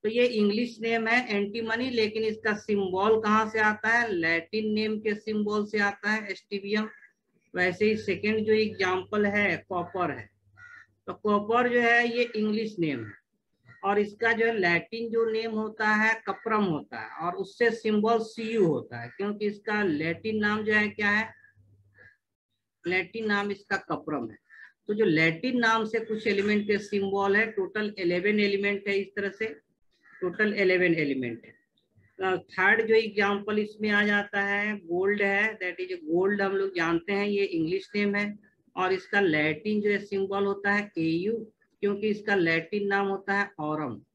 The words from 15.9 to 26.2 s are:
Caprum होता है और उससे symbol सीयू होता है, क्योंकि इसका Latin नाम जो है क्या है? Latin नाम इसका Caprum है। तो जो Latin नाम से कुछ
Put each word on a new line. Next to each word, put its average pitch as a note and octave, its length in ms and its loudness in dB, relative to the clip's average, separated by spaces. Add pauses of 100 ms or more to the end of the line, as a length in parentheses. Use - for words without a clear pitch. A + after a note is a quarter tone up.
Caprum G#3+ 380 0
होता C#3 360 -4
है A2 80 -12
और E3 260 -6
उससे G3 360 0
symbol A3 480 2
सीयू A3 480 0
होता A#2+ 340 -2
है, A#2+ 80 -12
क्योंकि G#3 380 -6
इसका G#3 360 -2
Latin E3+ 540 -2
नाम G#3+ 260 0
जो G#3+ 120 0
है G#3+ 140 2
क्या G#3 220 -2
है? G#3+ 340 -2 (1400)
Latin F#3 400 -2
नाम G3+ 240 0
इसका G3 260 -6
Caprum D3+ 540 -6
है। - 80 -20 (480)
तो G#3 80 -2
जो G#3+ 100 2
Latin E3 540 2
नाम A3+ 260 2
से A3 160 -2
कुछ A3 260 -6